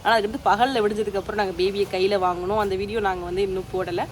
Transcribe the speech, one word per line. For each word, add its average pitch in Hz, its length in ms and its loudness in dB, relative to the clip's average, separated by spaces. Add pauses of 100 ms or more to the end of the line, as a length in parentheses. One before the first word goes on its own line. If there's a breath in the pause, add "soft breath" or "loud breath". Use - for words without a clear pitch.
ஆனா, 226 120 4
அதுக்கு 208 140 2
வந்து - 200 -2
பகல்ல 240 320 4
விடிஞ்சதுக்கு 208 340 0
அப்புறம் 202 300 -2
நாங்க 185 120 -4
பேபியை 196 340 0
கையில 196 280 2
வாங்கினோம். 180 380 0
அந்த 202 180 0
வீடியோ 202 240 -4
நாங்க 185 260 -2
வந்து 180 160 -2
இன்னும் 190 320 -2
போடல. 180 280 -2 (100)